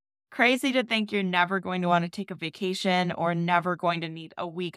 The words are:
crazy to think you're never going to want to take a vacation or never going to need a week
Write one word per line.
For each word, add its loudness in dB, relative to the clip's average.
crazy 2
to 2
think -2
you're 2
never 2
going -4
to 0
want 4
to -6
take -8
a -10
vacation -2
or 0
never 2
going 0
to -4
need -14
a -6
week -6